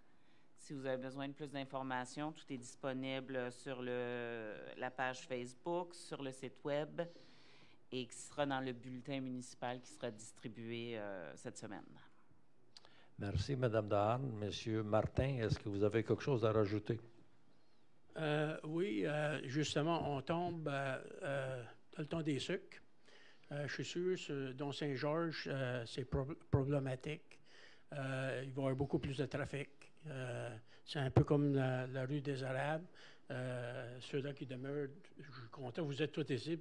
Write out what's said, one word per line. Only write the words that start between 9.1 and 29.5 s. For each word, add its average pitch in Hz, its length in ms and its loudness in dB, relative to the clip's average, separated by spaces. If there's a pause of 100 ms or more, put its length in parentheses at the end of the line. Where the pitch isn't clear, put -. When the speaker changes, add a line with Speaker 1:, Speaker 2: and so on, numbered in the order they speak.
Speaker 1:
municipal 127 580 -4
qui - 120 -16
sera 120 200 -4
distribué, 113 880 -6
euh, 95 380 -6
cette - 220 -10
semaine. 104 280 -8 (1300)
Speaker 2:
Merci, 101 380 2
Madame 110 320 6
Dahan. 107 320 6
Monsieur 110 640 0
Martin, 123 540 4
est-ce 107 200 4
que - 120 -4
vous 98 140 4
avez 107 200 6
quelque 110 180 4
chose 127 220 4
à 110 80 8
rajouter ? 107 480 4 (1200)
Speaker 3:
Euh, 151 480 4
oui, 190 400 2
euh, 151 400 2
justement, 147 680 2
on 131 60 0
tombe, 170 460 0
euh, 139 300 0 (260)
euh, 135 400 -2 (320)
dans 165 60 -4
le 147 60 -2
temps 165 140 0
des 147 180 2
sucres. - 380 -4 (720)
Euh, 143 160 -2
je 120 60 -2
suis 127 120 -2
sûr, 180 340 2
ce, 135 320 -2
dans 139 200 -2
Saint-Georges, 147 760 2
euh, 127 380 0
c'est 131 200 -4
pro-, 139 300 0 (160)
problématique. 135 880 2 (540)
Euh, 131 500 0
il 135 80 -6
va 127 40 -6
y 139 100 2
avoir 135 100 4
beaucoup 139 240 2
plus 139 180 -2
de 139 80 2
trafic. 139 440 -2 (380)